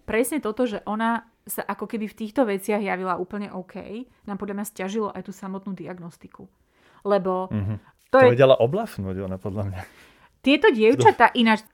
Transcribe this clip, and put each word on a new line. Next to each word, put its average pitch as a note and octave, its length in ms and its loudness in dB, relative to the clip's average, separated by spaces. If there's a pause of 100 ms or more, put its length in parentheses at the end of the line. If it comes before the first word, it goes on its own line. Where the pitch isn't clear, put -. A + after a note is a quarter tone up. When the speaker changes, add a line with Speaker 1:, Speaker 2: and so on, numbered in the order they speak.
Speaker 1:
presne A#3+ 320 -2
toto, A3 260 -4
že G#3+ 220 -6
ona A3+ 400 -4 (160)
sa - 240 -10
ako G3+ 240 -8
keby A3 160 -6
v G3+ 100 -10
týchto A3 300 -2
veciach G3+ 320 -2
javila F#3 400 -4
úplne G3+ 320 -8
OK, F#3 320 -14 (420)
nám G3+ 140 -10
podľa G3+ 240 -8
mňa G#3+ 60 -6
sťažilo G3 420 -6
aj - 160 -12
tú G3 80 -12
samotnú G3 400 -10
diagnostiku. F3 720 -16 (560)
Lebo F#3 480 0
Speaker 2:
Mhm. G#2+ 320 -4 (260)
Speaker 1:
to - 80 0
Speaker 2:
To C4 60 10
Speaker 1:
je F3 160 8
Speaker 2:
vedela C3+ 180 8
oblafnúť A2+ 680 -2
ona F#2+ 160 -8
podľa G#2 240 -6
mňa. F#2 140 -8 (600)
Speaker 1:
Tieto D4 300 4
dievčatá, G#3+ 640 4
Speaker 2:
Zdo- - 60 -2
Speaker 1:
ináč A3 200 4 (140)